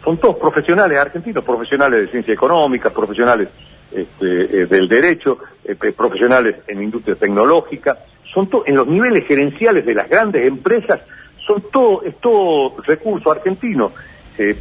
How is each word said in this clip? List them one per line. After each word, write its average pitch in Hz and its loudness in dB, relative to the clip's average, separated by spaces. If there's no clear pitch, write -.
Son 165 -2
todos 196 2
profesionales 170 0
argentinos, 170 -4
profesionales 120 0
de 95 -2
ciencia 113 -4
económica, 135 0
profesionales, 107 0
este, 92 -2
eh, 87 2
del 92 2
derecho, 139 2
eh, 101 -6
pe-, 104 -4
profesionales 120 0
en 101 -8
industria 107 -6
tecnológica. 127 0
Son 190 0
to-, 247 0
en 139 0
los 131 2
niveles 202 0
gerenciales 147 0
de 117 0
las 101 -4
grandes 190 0
empresas, 185 0
son 202 0
todo, 240 2
es - -10
todo 170 2
recurso 160 -2
argentino, 185 -2
eh, 104 0